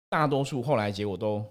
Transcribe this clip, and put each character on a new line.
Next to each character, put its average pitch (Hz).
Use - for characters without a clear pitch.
大 160
多 139
数 135
后 131
来 104
结 101
果 101
都 104